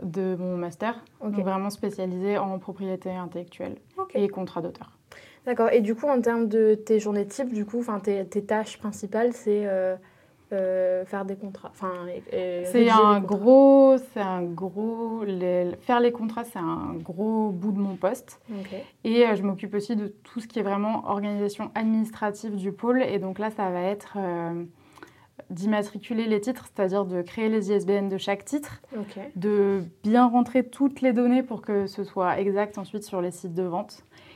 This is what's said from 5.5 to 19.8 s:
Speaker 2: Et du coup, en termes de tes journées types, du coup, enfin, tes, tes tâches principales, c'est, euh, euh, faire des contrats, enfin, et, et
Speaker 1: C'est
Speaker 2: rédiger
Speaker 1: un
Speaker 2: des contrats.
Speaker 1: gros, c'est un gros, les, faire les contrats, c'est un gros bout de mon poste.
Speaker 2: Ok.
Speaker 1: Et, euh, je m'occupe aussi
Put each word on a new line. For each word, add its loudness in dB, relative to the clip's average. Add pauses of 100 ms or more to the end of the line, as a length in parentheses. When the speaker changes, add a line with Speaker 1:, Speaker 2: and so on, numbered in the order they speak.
Speaker 2:
Et 6
du 0
coup, -4
en 2
termes 0
de 4
tes 0
journées -2
types, -6
du -2
coup, -4
enfin, -6
tes, -2
tes -4
tâches -4
principales, -2
c'est, -2
euh, 0 (560)
euh, 0
faire -4
des -6
contrats, -12
enfin, -6 (160)
et, -10 (420)
et -6
Speaker 1:
C'est 4
Speaker 2:
rédiger 8
Speaker 1:
un 8
Speaker 2:
des -2
contrats. 0
Speaker 1:
gros, 10 (180)
c'est -4
un -2
gros, -6
les, 0
faire 2
les 4
contrats, -6
c'est -12
un -4
gros -2
bout -4
de -2
mon -2
poste. -4 (160)
Speaker 2:
Ok. -12 (300)
Speaker 1:
Et, 6
euh, 2
je 0
m'occupe -2
aussi -2